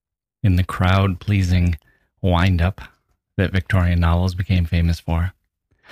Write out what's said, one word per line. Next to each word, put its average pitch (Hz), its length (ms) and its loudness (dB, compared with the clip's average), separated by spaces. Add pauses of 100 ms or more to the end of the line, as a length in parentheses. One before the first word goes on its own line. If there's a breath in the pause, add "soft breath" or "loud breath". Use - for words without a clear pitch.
(440)
in 95 140 2
the 90 60 2
crowd-pleasing 90 1120 0 (440 soft breath)
wind-up 90 600 0 (560)
that 92 160 -2
Victorian 87 480 0
novels 87 340 0
became 90 300 -2
famous 85 340 0
for. 85 340 -4 (580 loud breath)